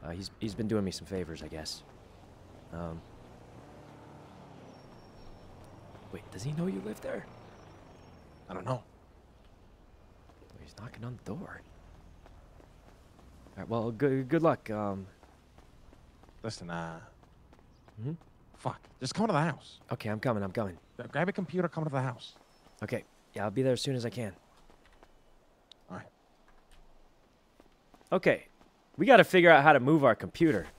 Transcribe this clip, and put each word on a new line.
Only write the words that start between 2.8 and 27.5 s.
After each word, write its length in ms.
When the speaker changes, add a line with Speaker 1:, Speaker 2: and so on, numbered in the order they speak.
Speaker 1:
wait, 200
does 120
he 100
know 140
you 180
live 160
there? 240
Speaker 2:
I 40
don't 120
know. 180
Speaker 1:
He's 180
knocking 240
on 140
the 60
door. 240
All 80
right, 100
well, 240
good, 380
good 120
luck, 300
um, 340
Speaker 2:
Listen, 280
uh, 320
Speaker 1:
Mm-hmm. 120
Speaker 2:
fuck. 240
Just 120
come 140
to 60
the 80
house. 380
Speaker 1:
Okay, 180
I'm 120
coming, 200
I'm 120
coming. 240
Speaker 2:
Gra-, 120
grab 200
a 40
computer, 340
come 160
to 80
the 100
house. 320
Speaker 1:
Okay, 220
yeah, 80
I'll 80
be 100
there 120
as 80
soon 140
as 100
I 40
can. 240
Speaker 2:
All 60
right. 100